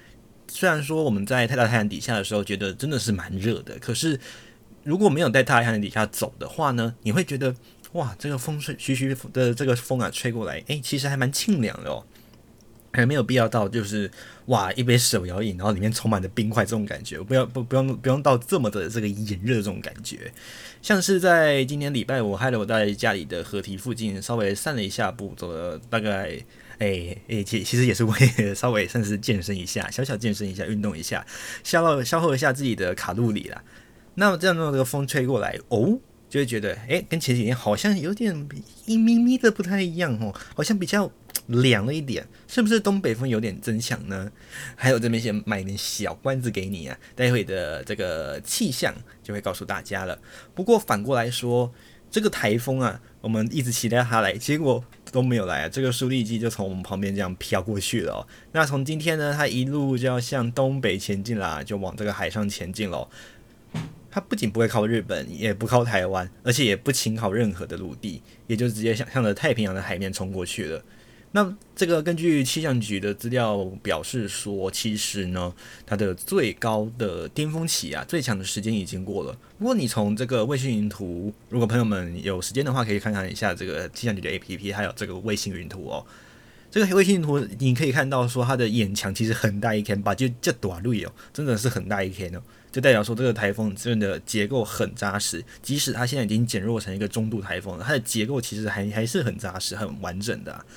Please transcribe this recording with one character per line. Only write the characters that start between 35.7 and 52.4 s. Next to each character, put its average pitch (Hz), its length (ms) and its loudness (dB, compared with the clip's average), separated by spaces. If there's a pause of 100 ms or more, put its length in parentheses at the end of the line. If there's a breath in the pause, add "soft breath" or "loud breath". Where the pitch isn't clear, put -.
就 143 100 0
会 139 60 2
觉 120 120 -2
得， 101 140 -2 (160)
诶， 165 220 0
跟 165 100 0
前 127 160 2
几 120 80 2
天 120 100 2
好 107 220 0
像 202 240 2
有 170 140 -2
点 175 340 -2 (380)
一 220 100 2
咪 226 220 6
咪 240 180 6
的 240 160 6
不 214 100 -2
太 190 200 0
一 170 140 -2
样 156 220 0
哦， 107 160 -4 (200 loud breath)
好 147 80 -2
像 208 160 2
比 180 80 0
较 202 260 2 (360)
凉 120 360 6
了 127 80 0
一 156 80 -4
点， 123 260 -6 (220 loud breath)
是 - 140 2
不 214 40 4
是 220 140 4
东 202 180 2
北 135 160 2
风 127 140 -2
有 113 100 2
点 104 220 -2
增 110 180 -2
强 117 300 -4
呢？ 98 240 -6 (420 loud breath)
还 - 140 2
有 131 100 6
这 117 120 0
边 113 120 0
先 107 220 -2
卖 104 160 -2
一 95 40 -6
点 98 120 -6
小 95 380 -4
关 135 260 -2
子 120 100 -2
给 98 160 -4
你 87 220 -6
啊， 65 100 -10 (160 loud breath)
待 123 160 4
会 117 140 4
的 85 400 -4
这 107 100 -6
个 80 460 -4
气 - 320 -2
象 135 200 -2 (300 loud breath)
就 107 120 -10
会 104 80 -4
告 95 100 -2
诉 87 140 -8
大 98 160 -4
家 95 240 -6
了。 90 120 -6 (360 loud breath)
不 185 100 -4
过 220 140 6
反 110 240 0
过 131 120 0
来 120 160 2
说， 120 400 0 (400 loud breath)
这 - 80 -2
个 214 120 2
台 110 260 2